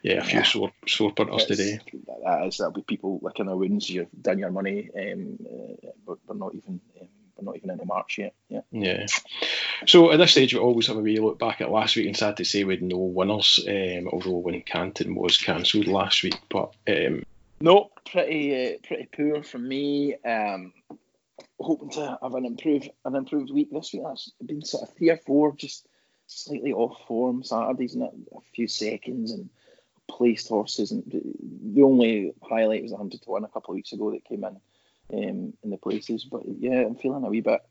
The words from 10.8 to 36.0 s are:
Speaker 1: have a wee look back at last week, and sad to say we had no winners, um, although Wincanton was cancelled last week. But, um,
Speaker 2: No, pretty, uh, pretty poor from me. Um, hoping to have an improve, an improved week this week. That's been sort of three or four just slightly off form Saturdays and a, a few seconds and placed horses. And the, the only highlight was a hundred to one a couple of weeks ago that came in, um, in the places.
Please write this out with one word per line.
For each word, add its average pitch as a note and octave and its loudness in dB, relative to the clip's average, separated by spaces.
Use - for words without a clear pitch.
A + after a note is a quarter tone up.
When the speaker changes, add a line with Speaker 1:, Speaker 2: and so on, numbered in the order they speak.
Speaker 1:
have A2 -2
a - -2
wee G#2+ 2
look G#2+ 2
back A2+ -2
at C2+ -2
last A2 4
week, A2+ 2
and G2+ -2
sad G#2 0
to F#2 -4
say G2+ 2
we F#2+ 2
had E2+ -6
no F2+ -2
winners, F#2 2
um, F2+ -2
although F2+ -2
Wincanton F2+ -4
was F2+ 2
cancelled F2+ 2
last F#2+ 2
week. F#2 -2
But, - -2
um, C#2+ 0
Speaker 2:
No, F#3+ 8
pretty, C#3+ 0
uh, - -18
pretty - -8
poor D3 0
from B2+ -10
me. C#3+ -2
Um, G2+ -4
hoping D3 -4
to D3 -8
have C3 -8
an B2+ -2
improve, C#3+ -2
an C3+ -6
improved C3+ -4
week C#3+ 0
this D#3 -8
week. - -8
That's - -12
been D3+ -10
sort A#2 -6
of - -20
three D#3+ 4
or D#3+ 4
four C#3+ 4
just - -14
slightly B2+ -6
off A#2 -2
form B2 -2
Saturdays B2 -2
and B2 -4
a, - -6
a - -20
few A#2 -2
seconds A2+ -6
and F#2+ -12
placed A#2+ 0
horses. G#2+ -2
And - -6
the, - -6
the C#3 8
only A2+ 6
highlight A2 0
was A2 -10
a F#2+ -8
hundred F#2+ -10
to A2+ -10
one G#2 -4
a - -14
couple - -10
of F#2+ -6
weeks - -12
ago G#2+ -4
that - -10
came G#2 -10
in, G2 -10
um, G2+ -6
in G#2+ -6
the F#2+ -6
places. A2 -6